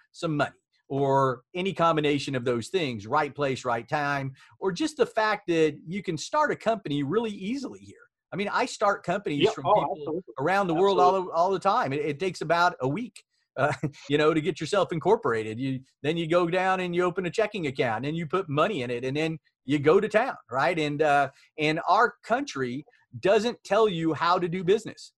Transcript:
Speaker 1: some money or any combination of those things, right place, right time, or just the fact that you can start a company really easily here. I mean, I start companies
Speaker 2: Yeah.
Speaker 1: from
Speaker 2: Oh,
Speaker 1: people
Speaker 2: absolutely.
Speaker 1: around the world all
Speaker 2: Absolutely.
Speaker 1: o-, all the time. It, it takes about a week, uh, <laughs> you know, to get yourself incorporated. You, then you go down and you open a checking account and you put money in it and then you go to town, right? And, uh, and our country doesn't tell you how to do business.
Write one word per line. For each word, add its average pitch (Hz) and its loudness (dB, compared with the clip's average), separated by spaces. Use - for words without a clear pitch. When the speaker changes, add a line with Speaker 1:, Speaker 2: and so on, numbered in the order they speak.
Speaker 1:
some 160 -4
money 131 0
or 135 2
any 180 -4
combination 151 2
of 120 -4
those 120 -2
things, 123 -4
right 143 -2
place, 135 -4
right 120 -2
time, 143 -2
or 190 -2
just 302 -4
the 240 4
fact 214 -2
that 160 2
you 190 -8
can 165 -4
start - 0
a - -2
company 220 -2
really 214 -2
easily 202 -8
here. 98 -20
I 147 -10
mean, 202 -4
I 220 0
start 202 0
companies 170 -2
Speaker 2:
Yeah. - 6
Speaker 1:
from 143 -6
Speaker 2:
Oh, 202 6
Speaker 1:
people 180 2
Speaker 2:
absolutely. 151 -8
Speaker 1:
around 190 2
the 165 0
world 190 4
all 180 8
Speaker 2:
Absolutely. 185 0
Speaker 1:
o-, 156 -2
all 180 4
the 190 -2
time. 196 0
It, 147 -2
it 143 -4
takes 190 -4
about 170 2
a 127 0
week, 202 -6
uh, 139 2
<laughs> - -8
you 143 2
know, 156 6
to 160 2
get 160 -4
yourself 180 0
incorporated. 123 0
You, 131 -4
then 156 -2
you 170 -4
go 170 4
down 185 0
and 180 -4
you 175 0
open 180 -2
a 165 -2
checking 208 -2
account 127 -2
and 156 -4
you 170 -6
put 185 -4
money 151 0
in 120 -6
it 120 -6
and 131 -4
then 160 -4
you 143 0
go 156 6
to 202 -2
town, 226 0
right? 156 0
And, 147 0
uh, 143 4
and 156 0
our 196 4
country 139 -4
doesn't 208 2
tell 214 4
you 165 0
how 170 2
to 180 -2
do 185 -4
business. 190 0